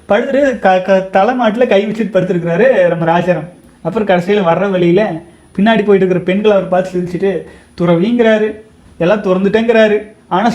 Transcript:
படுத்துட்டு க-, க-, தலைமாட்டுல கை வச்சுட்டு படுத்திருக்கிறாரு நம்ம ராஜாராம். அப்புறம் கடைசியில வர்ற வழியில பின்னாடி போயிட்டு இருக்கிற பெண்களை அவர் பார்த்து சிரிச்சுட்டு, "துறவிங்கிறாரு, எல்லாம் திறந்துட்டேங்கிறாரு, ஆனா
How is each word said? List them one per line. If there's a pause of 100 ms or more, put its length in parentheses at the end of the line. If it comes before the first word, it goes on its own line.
படுத்துட்டு
க-,
க-,
தலைமாட்டுல
கை
வச்சுட்டு
படுத்திருக்கிறாரு
நம்ம
ராஜாராம். (340)
அப்புறம்
கடைசியில
வர்ற
வழியில (360)
பின்னாடி
போயிட்டு
இருக்கிற
பெண்களை
அவர்
பார்த்து
சிரிச்சுட்டு, (340)
"துறவிங்கிறாரு, (420)
எல்லாம்
திறந்துட்டேங்கிறாரு, (160)
ஆனா